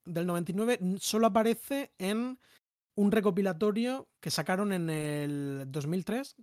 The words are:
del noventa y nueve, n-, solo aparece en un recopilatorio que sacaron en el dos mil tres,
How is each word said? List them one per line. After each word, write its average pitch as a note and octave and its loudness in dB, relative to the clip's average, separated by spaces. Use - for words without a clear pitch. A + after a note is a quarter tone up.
del E3+ -2
noventa F3 -2
y E3+ -4
nueve, A3+ 2
n-, F#3 0
solo A3 2
aparece A3+ 2
en A3+ -4
un G3+ 6
recopilatorio G#3 0
que D#3 -6
sacaron F#3 0
en E3+ 0
el D3 -4
dos C#3 -4
mil E3 -2
tres, B3 -4